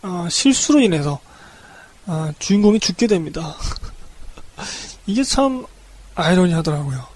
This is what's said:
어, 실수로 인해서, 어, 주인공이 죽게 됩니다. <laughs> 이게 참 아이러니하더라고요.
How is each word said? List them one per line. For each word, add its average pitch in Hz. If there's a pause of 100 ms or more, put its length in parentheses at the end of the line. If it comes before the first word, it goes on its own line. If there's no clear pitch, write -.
어, 180
실수로 277
인해서, 147 (840)
어, 160
주인공이 208
죽게 208
됩니다. 160 (720)
<laughs> -
이게 220
참 262 (500)
아이러니하더라고요. 160 (100)